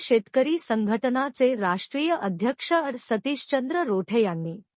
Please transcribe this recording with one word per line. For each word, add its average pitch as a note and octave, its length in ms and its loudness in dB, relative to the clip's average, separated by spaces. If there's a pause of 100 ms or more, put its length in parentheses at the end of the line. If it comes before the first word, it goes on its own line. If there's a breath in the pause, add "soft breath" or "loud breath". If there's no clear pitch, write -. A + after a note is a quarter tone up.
शेतकरी C4 580 2
संघटनाचे B3 960 0
राष्ट्रीय G#3+ 600 0
अध्यक्ष G3+ 580 -2
अड. C#4+ 260 0
सतीशचंद्र C4+ 880 -2
रोठे G3+ 360 0
यांनी. E3 380 -4 (200)